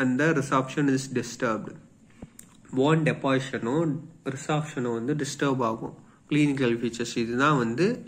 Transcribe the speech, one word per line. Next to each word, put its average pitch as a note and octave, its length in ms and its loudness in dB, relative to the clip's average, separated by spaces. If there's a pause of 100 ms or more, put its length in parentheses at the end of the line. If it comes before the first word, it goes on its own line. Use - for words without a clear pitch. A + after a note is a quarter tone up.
and B2+ 100 2 (100)
the D3+ 60 4 (120)
resorption C3+ 460 0 (120)
is C3 80 -2 (120)
disturbed. A2+ 540 -4 (1080)
போன் D#3+ 280 6
டெபாசிஷனும் C3 880 0 (400)
ரிசார்ப்ஷனும் C3+ 640 -4
வந்து B2+ 240 -2
டிஸ்டர்ப் C3 460 -2
ஆகும். - 260 -6 (360)
கிளினிக்கல் C#3 500 4
ஃபீச்சர்ஸ் A#2 420 -4
இதுதான் C3 400 2
வந்து A#2+ 240 2 (220)